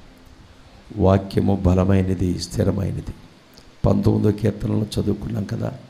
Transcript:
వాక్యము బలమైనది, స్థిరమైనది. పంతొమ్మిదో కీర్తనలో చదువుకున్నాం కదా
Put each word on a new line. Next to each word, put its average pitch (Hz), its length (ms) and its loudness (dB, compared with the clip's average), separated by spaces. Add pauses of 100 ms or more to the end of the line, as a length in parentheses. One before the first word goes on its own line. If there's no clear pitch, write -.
(960)
వాక్యము 98 600 2
బలమైనది, 92 800 2
స్థిరమైనది. - 760 -4 (720)
పంతొమ్మిదో 107 460 4
కీర్తనలో 107 680 -2
చదువుకున్నాం 101 440 -4
కదా 110 280 -6 (180)